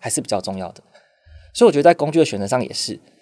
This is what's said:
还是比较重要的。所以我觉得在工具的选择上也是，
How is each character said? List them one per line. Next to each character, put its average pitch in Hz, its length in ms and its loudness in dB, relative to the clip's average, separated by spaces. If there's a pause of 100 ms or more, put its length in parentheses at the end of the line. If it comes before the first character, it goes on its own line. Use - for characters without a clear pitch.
还 113 100 -10
是 - 100 -2
比 - 60 -10
较 101 140 -4
重 95 180 -8
要 90 140 -12
的。 - 100 -20 (720)
所 240 100 4
以 233 40 8
我 175 40 4
觉 143 60 0
得 147 60 2
在 170 100 8
工 147 160 -2
具 151 80 0
的 160 60 4
选 104 160 -4
择 98 40 -4
上 127 160 -2
也 - 120 -8
是， - 260 -8 (240)